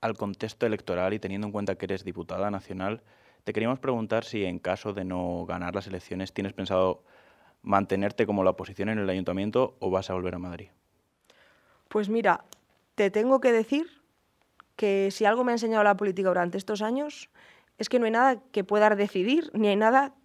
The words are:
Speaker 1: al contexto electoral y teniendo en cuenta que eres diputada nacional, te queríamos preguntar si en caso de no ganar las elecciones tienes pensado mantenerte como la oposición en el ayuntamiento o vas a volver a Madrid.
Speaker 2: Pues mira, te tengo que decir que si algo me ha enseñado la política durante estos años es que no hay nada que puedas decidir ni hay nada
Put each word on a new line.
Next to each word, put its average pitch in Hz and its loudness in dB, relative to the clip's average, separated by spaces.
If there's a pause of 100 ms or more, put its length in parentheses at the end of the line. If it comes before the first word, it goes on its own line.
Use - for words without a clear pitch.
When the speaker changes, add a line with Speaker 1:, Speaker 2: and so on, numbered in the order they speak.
Speaker 1:
al 113 -4
contexto 110 -4
electoral 95 -2
y 110 -6
teniendo 98 -8
en 101 -8
cuenta 101 -4
que 98 -8
eres 95 -6
diputada 92 -6
nacional, 95 -6 (460)
te 107 -6
queríamos 113 0
preguntar 113 -2
si 107 -4
en 90 -4
caso 95 -4
de 95 -6
no 90 -4
ganar 90 -6
las 95 -6
elecciones 92 -10
tienes 98 -4
pensado 92 0 (560)
mantenerte 98 0
como 101 0
la 92 6
oposición 98 -6
en 110 -2
el 98 -2
ayuntamiento 95 -2
o 95 -4
vas 92 -2
a 95 -4
volver 92 -4
a - -10
Madrid. 90 -12 (1200)
Speaker 2:
Pues 208 -2
mira, 214 2 (520)
te 202 2
tengo 240 2
que 254 4
decir 277 0 (880)
que 196 0
si 220 -2
algo 226 4
me 240 2
ha - 2
enseñado 220 2
la 202 8
política 190 0
durante 175 2
estos 202 -4
años 269 -4 (480)
es 220 -6
que 247 2
no 233 2
hay 220 2
nada 247 4 (100)
que 196 0
puedas 208 4
decidir 202 0
ni 208 4
hay 196 4
nada 262 4 (120)